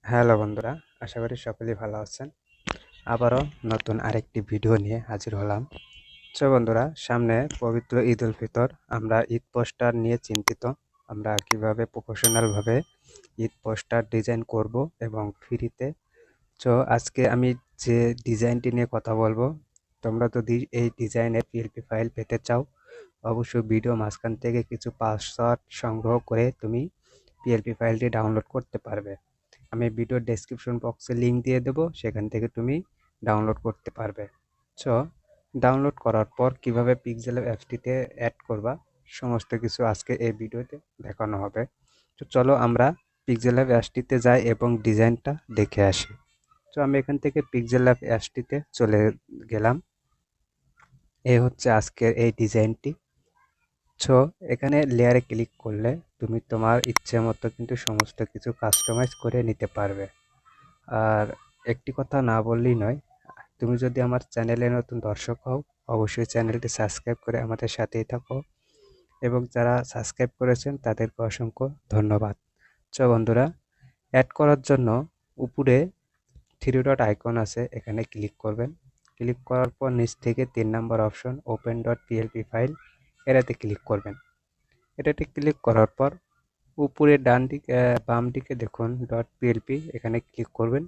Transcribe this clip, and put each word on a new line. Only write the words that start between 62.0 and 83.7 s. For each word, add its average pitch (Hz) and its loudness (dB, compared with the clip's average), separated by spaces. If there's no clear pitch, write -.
না 113 2
বললেই 120 2
নয়, 123 -2
তুমি 120 0
যদি 127 -2
আমার 123 0
চ্যানেলে 117 0
নতুন 120 -6
দর্শক 110 -6
হও, 131 -4
অবশ্যই 110 0
চ্যানেলটি 117 -2
সাবস্ক্রাইব 113 -4
করে 113 -2
আমাদের 113 -6
সাথেই 110 -4
থাকো 123 -8
এবং 123 0
যারা 120 4
সাবস্ক্রাইব 123 -4
করেছেন 123 2
তাদেরকে 113 -2
অসংখ্য 117 -6
ধন্যবাদ। 107 2
So - -2
বন্ধুরা, 117 4
অ্যাড 131 6
করার 147 6
জন্য 131 4
উপরে 131 2
থ্রি 131 0
ডট 139 2
আইকন 117 -2
আছে, 117 -6
এখানে 107 -6
ক্লিক 104 -8
করবেন। 113 -4
ক্লিক 120 -4
করার 127 0
পর 131 -2
নিচ 117 0
থেকে 120 0
তিন 113 0
নম্বর 113 -2
অপশন 123 -6
open 117 -6
dot 117 -2
P - -20
L 110 -10
P 113 -10
ফাইল, 123 0
এটাতে 127 4
ক্লিক 104 -6